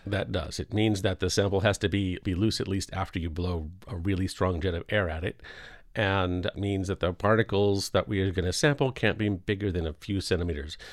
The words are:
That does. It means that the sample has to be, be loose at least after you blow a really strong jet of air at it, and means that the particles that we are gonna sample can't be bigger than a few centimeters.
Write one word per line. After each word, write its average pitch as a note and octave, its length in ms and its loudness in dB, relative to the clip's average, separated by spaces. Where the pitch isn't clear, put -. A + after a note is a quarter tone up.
That G2 260 -2
does. D#2 260 -4
It - 160 -6
means G#2+ 280 2
that F#2+ 180 0
the F2+ 100 2
sample G2 300 2
has G2+ 200 4
to G2 100 0
be, F#2 340 -2
be F#2+ 100 0
loose G2+ 280 2
at - 80 -4
least G2 240 -4
after F#2 260 -4
you E2 100 -2
blow E2+ 420 -4
a F2+ 80 -6
really F#2 280 0
strong F#2 360 0
jet F#2 120 0
of E2 140 -6
air G2+ 220 2
at D#2+ 160 -4
it, - 160 -8
and F#2 600 2
means F#2+ 320 -2
that F#2+ 140 -2
the F2+ 100 2
particles G2+ 760 2
that F#2 180 2
we G2+ 140 0
are F#2+ 100 2
gonna F2+ 220 0
sample C#3+ 400 2
can't G#2 240 2
be G#2+ 100 2
bigger G2+ 420 -2
than E2+ 160 0
a D#2 60 -2
few G2 300 -4
centimeters. E2 560 -2